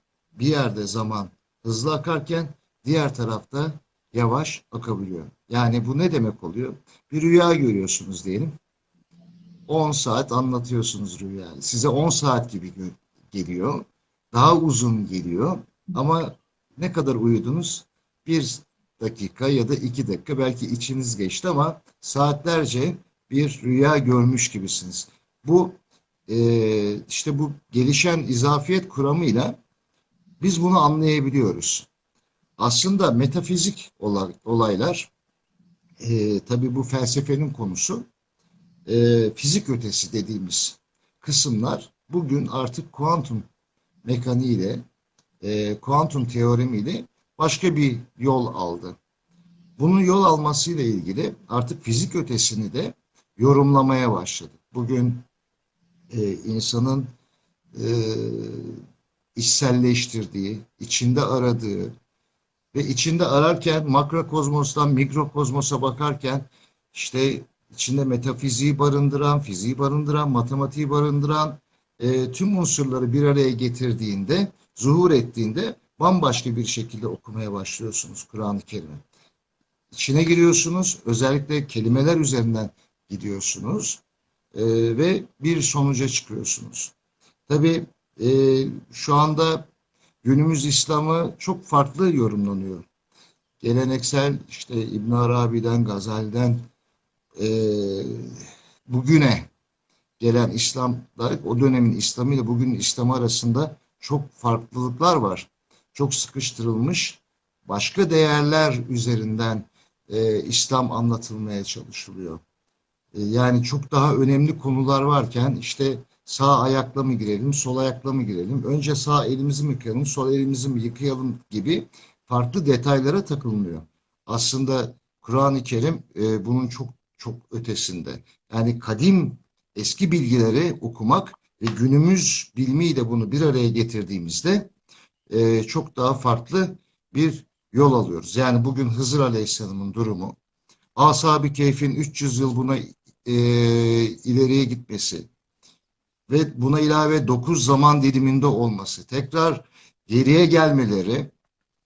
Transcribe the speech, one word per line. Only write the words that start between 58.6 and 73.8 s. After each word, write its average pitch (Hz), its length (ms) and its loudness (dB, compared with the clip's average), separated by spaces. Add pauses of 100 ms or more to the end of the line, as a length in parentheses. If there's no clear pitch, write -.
içselleştirdiği, 120 1200 0 (200)
içinde 123 420 0
aradığı 117 720 -2 (840)
ve 143 120 -2
içinde 160 380 0
ararken 156 640 2
makrokozmostan 147 1000 0
mikrokozmosa 139 920 -2
bakarken 135 640 -4 (480)
işte - 480 -2 (320)
içinde 135 320 -2
metafiziği 131 720 0
barındıran, 143 600 2
fiziği 113 400 -4
barındıran, 147 520 0
matematiği 139 580 -2
barındıran, 147 680 0 (400)
e, 127 320 0
tüm 190 260 0
unsurları 131 560 0
bir 143 100 2
araya 143 260 4
getirdiğinde, 113 1000 -2 (240)